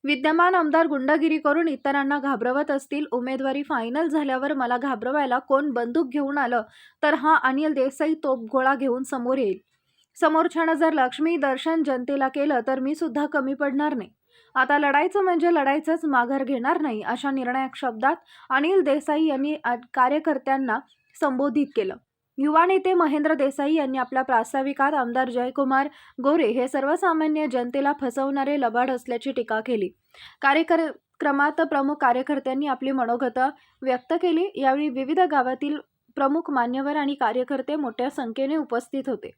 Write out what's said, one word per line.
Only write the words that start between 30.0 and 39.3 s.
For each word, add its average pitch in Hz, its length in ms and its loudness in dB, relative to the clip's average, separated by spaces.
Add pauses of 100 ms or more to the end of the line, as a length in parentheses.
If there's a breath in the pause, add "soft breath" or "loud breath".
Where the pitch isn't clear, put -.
कार्यक्रमात 302 1200 0
प्रमुख 294 340 0
कार्यकर्त्यांनी 269 720 0
आपली 269 240 -2
मनोगत 247 480 -2 (420 soft breath)
व्यक्त 262 320 -2
केली. 339 480 0
यावेळी 277 280 2
विविध 269 300 -2
गावातील 285 580 0 (380)
प्रमुख 294 360 0
मान्यवर 269 440 -2
आणि 285 180 -2
कार्यकर्ते 269 600 -2
मोठ्या 254 340 -4
संख्येने 269 460 -4
उपस्थित 269 520 -4
होते. 240 300 -6